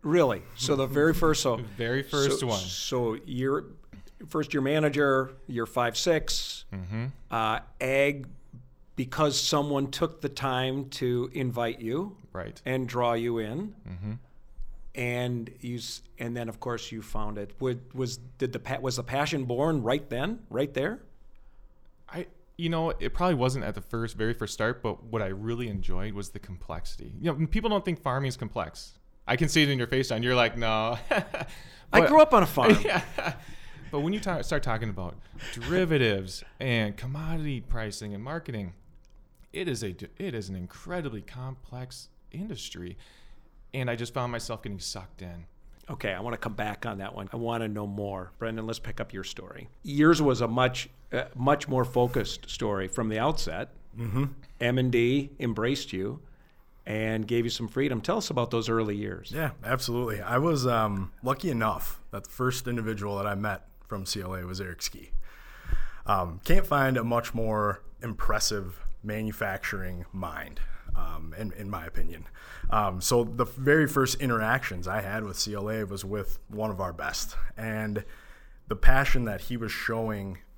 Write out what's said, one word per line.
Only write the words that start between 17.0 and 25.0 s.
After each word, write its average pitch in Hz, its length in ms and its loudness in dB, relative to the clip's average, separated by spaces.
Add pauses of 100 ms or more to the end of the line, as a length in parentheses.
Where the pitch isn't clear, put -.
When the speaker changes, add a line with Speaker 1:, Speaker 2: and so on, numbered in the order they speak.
Speaker 1:
found 107 360 -2
it. 101 220 -8
Would, 127 340 -4
was, 127 220 -4 (220)
did 127 140 0
the 127 60 -6
pa-, 131 220 -4
was 127 160 -2
the 123 80 -4
passion 143 400 0
born 135 380 2
right 135 260 0
then, 156 320 -2 (100)
right 143 240 0
there? 170 260 -2 (1080)
Speaker 2:
I, - 180 -8 (300)
you 170 120 -2
know, 165 220 0
it - 240 -2
probably 180 220 4
wasn't 131 280 2
at 107 100 -4
the 104 60 -8
first, 113 360 -4
very 110 160 0
first 113 220 -4
start, 120 280 0
but 104 220 -4